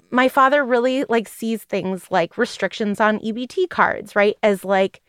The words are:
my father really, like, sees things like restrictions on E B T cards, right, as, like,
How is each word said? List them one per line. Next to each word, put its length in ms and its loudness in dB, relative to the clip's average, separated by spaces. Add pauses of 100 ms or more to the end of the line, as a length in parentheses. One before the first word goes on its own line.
(100)
my 180 2
father 360 4
really, 440 0
like, 200 0
sees 340 -6
things 480 -6
like 260 0
restrictions 640 -4
on 200 2
E 100 -6
B 160 -6
T 220 -2
cards, 480 -2
right, 260 2
as, 220 0
like, 440 0